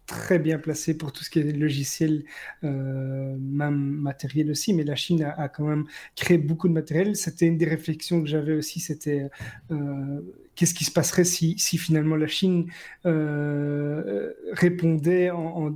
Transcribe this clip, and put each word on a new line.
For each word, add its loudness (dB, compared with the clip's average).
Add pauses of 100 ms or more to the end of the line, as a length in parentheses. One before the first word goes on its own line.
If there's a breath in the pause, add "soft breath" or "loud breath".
très 2
bien 2
placés -2
pour -6
tout -12
ce -12
qui 0
est 2
logiciel, 0 (380 loud breath)
euh, -4
même 0
matériel -2
aussi, 0
mais 2
la -2
Chine 2
a, -2
a -4
quand -4
même 0 (280 loud breath)
créé 4
beaucoup 2
de 4
matériel. 0
C'était 0
une 4
des 2
réflexions 0
que 0
j'avais 0
aussi, -2
c'était, -2 (400 loud breath)
euh, -4 (340)
qu'est-ce 2
qui -4
se -4
passerait 4
si, 2
si 0
finalement 2
la 2
Chine, 2 (400 loud breath)
euh, 0 (220)
répondait 2
en, -4
en, -4